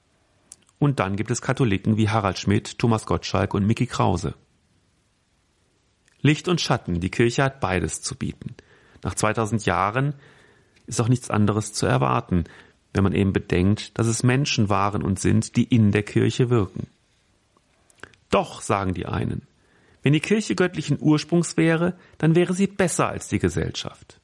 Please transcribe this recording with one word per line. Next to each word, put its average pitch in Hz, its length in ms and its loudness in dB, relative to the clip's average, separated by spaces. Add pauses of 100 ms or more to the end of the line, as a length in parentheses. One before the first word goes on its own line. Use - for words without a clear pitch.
(800)
Und 143 200 2
dann 98 160 0
gibt - 160 -4
es 120 100 -4
Katholiken 110 560 0
wie 110 120 2
Harald 101 300 0
Schmidt, - 400 -2
Thomas 113 260 0
Gottschalk 95 480 -2
und 98 120 2
Mickey 117 200 0
Krause. 98 480 -2 (1900)
Licht 147 280 2
und 175 120 0
Schatten, 90 400 -2
die 90 100 -4
Kirche 120 340 0
hat 135 160 -4
beides 92 420 -2
zu - 140 -10
bieten. - 400 -10 (480)
Nach - 120 -6
zweitausend 107 500 0
Jahren 107 480 0 (720)
ist 120 120 -8
auch 113 80 2
nichts 123 220 0
anderes 104 440 0
zu - 120 -2
erwarten, 123 600 0 (480)
wenn 98 100 2
man 98 100 2
eben 98 200 2
bedenkt, 98 640 0
dass 113 100 2
es 113 160 -2
Menschen 123 460 2
waren 101 340 0
und 95 160 -2
sind, 101 360 0
die 120 80 2
in 107 280 4
der 104 120 0
Kirche 113 460 0
wirken. - 380 -2 (1400)
Doch, - 320 -2
sagen 98 320 -2
die - 120 -6
einen, - 380 -4 (600)
wenn 139 100 4
die 151 60 2
Kirche 208 360 -2
göttlichen 180 440 -2
Ursprungs 156 580 2
wäre, 165 380 2 (220)
dann 160 180 4
wäre 175 180 4
sie 190 140 2
besser 156 400 0
als - 200 -6
die 101 120 0
Gesellschaft. - 840 -4